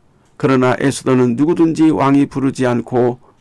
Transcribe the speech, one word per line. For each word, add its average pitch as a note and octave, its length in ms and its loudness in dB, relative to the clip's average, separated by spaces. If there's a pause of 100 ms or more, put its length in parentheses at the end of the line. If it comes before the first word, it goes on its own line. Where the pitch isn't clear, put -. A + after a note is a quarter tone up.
(380)
그러나 B2+ 420 0
에스더는 B2+ 560 0
누구든지 D#3+ 540 2
왕이 C#3 380 2
부르지 C3 380 -4
않고 B2 540 -2 (220)